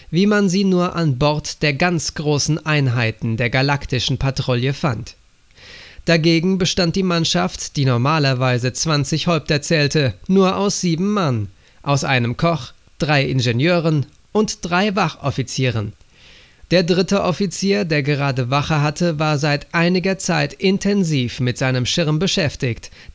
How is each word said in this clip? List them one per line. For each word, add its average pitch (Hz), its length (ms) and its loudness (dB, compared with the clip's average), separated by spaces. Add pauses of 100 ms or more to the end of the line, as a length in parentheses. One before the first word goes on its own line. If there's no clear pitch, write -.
(120)
wie 185 160 2
man 208 220 4
sie 196 160 2
nur 180 300 2
an 156 220 0
Bord 147 460 -2
der 147 100 2
ganz 175 400 -2
großen 151 500 -2
Einheiten 120 720 0
der 120 120 0
galaktischen 135 680 0
Patrouille 131 540 -2
fand. 120 420 -6 (880)
Dagegen 170 540 2
bestand 175 360 0
die 196 60 0
Mannschaft, 175 760 -2
die 139 100 0
normalerweise 131 840 2
zwanzig 147 540 -2
Häupter 160 380 0
zählte, 147 500 0 (140)
nur 190 300 4
aus 196 240 -2
sieben 180 300 0
Mann, 131 360 0 (340)
aus 143 220 0
einem 123 340 0
Koch, 165 360 -2 (260)
drei 143 240 2
Ingenieuren 143 840 2 (260)
und - 300 0
drei 185 340 0
Wachoffizieren. 131 960 -2 (800)
Der 175 100 4
dritte 185 400 2
Offizier, 190 640 -2
der 151 160 0
gerade 135 480 0
Wache 143 320 0
hatte, 151 380 0
war 156 180 0
seit 147 380 -2
einiger 180 420 0
Zeit 151 360 -2
intensiv 190 840 0
mit 123 200 0
seinem 127 260 0
Schirm 151 320 0
beschäftigt, 151 720 -2 (260)